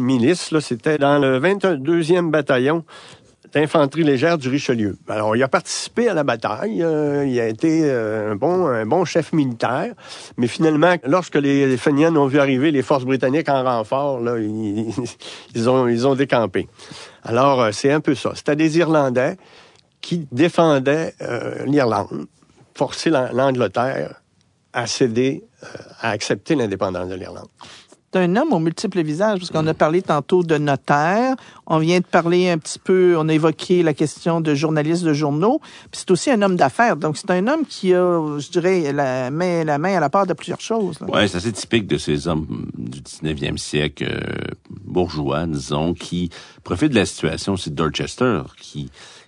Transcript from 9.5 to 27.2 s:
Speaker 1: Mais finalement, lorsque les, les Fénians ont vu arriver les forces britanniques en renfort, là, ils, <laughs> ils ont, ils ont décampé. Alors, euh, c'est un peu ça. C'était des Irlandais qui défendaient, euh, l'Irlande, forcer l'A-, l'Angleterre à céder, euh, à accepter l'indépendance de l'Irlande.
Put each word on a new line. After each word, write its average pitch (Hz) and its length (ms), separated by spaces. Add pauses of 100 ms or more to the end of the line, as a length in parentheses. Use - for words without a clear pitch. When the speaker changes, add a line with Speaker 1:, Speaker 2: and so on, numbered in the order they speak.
Speaker 1:
Mais 120 120
finalement, 160 480 (100)
lorsque 165 300
les, 139 300
les 131 120
Fénians 156 380
ont 139 100
vu 139 140
arriver 135 320
les 131 100
forces 127 240
britanniques 135 420
en 135 160
renfort, 131 560
là, 120 180
ils, 110 540 (300)
<laughs> - 320
ils 117 160
ont, 127 180
ils 120 180
ont 139 80
décampé. 113 540 (540)
Alors, 127 400
euh, 107 100
c'est 139 180
un 151 100
peu 147 140
ça. - 200
C'était - 220
des 156 200
Irlandais 147 640 (640)
qui 165 280
défendaient, 151 920
euh, 120 420
l'Irlande, 110 600 (480)
forcer - 340
l'A-, 127 240
l'Angleterre 131 880 (540)
à 120 120
céder, 127 560 (200)
euh, - 40 (360)
à 113 80
accepter 107 440
l'indépendance 95 540
de 95 60
l'Irlande. 90 340 (640)